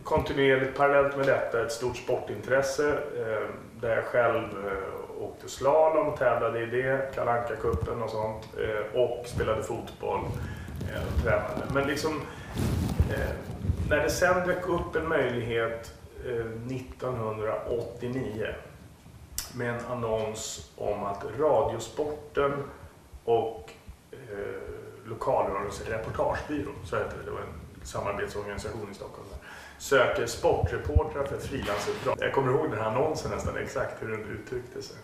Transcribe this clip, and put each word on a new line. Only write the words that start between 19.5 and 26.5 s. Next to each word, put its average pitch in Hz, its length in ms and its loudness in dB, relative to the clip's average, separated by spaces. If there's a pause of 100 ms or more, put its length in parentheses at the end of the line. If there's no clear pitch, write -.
med 120 140 -2
en 117 100 -2 (120)
annons 110 840 -2
om 104 260 -2
att 101 220 -4 (140)
Radiosporten 143 1120 2 (720)
och, - 460 2 (400)
eh, 107 1000 -10
Lokalradions 104 800 0
reportagebyrå, 113 840 -2 (120)